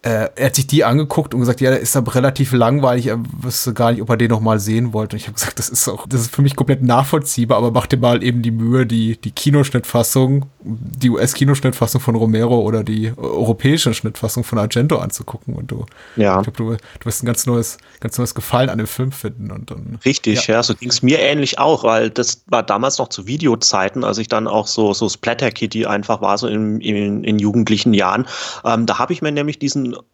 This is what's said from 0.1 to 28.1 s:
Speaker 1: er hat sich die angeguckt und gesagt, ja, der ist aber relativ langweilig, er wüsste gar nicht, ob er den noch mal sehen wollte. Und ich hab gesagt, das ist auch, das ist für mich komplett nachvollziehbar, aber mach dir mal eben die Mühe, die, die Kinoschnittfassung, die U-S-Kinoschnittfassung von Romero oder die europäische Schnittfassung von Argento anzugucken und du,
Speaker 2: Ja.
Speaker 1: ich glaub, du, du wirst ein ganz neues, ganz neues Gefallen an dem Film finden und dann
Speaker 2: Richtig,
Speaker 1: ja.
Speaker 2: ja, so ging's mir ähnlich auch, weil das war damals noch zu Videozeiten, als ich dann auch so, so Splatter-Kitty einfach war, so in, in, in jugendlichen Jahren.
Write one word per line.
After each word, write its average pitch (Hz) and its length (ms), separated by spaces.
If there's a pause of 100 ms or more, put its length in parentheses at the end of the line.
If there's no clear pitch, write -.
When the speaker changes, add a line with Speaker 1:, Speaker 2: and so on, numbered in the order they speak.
Speaker 1:
er 131 100
hat - 80
sich - 120
die - 180
angeguckt 143 500
und 127 60
gesagt, 123 200
ja, 131 100
der 131 100
ist 113 160
aber 117 180
relativ 131 380
langweilig, 123 560
er 113 100 (240)
wüsste 120 320
gar 117 160
nicht, 117 120
ob 113 80
er 117 60
den 113 140
noch 110 100
mal 110 200
sehen 110 320
wollte. 107 240
Und 110 40
ich - 60
hab 107 80
gesagt, - 240
das 113 100
ist 120 200
auch, 101 180
das 123 140
ist 117 160
für 143 60
mich 139 120
komplett 135 280
nachvollziehbar, 123 760
aber 117 140
mach 120 140
dir 139 100
mal 120 260
eben 120 180
die 117 120
Mühe, 117 340
die, 113 340
die 104 120
Kinoschnittfassung, 135 1120 (140)
die 120 500
U-S-Kinoschnittfassung 131 880
von 113 140
Romero 113 460
oder 107 240
die 110 320
europäische 113 800
Schnittfassung - 500
von 117 140
Argento 120 400
anzugucken - 560
und - 180
du, 110 140 (280)
Speaker 2:
Ja. 98 240
Speaker 1:
ich 98 60
glaub, 107 120
du, 113 160
du - 320
wirst 117 200
ein - 20
ganz 117 200
neues, 120 320 (200)
ganz - 200
neues 120 160
Gefallen 123 340
an 110 100
dem 110 80
Film 131 240
finden 104 400
und - 220
dann - 320
Speaker 2:
Richtig, - 420
Speaker 1:
ja. 110 100
Speaker 2:
ja, 117 60
so - 120
ging's - 280
mir 135 160
ähnlich 143 400
auch, 143 240
weil 113 280
das - 360
war 117 160
damals 110 360
noch 127 100
zu 92 180
Videozeiten, 117 800
als 101 140
ich 110 100
dann 110 180
auch 110 220
so, 107 240
so 104 160
Splatter-Kitty 113 800
einfach 104 340
war, 101 180
so 123 80
in, 107 340
in, 104 440
in 107 160
jugendlichen 107 540
Jahren. 98 320 (380)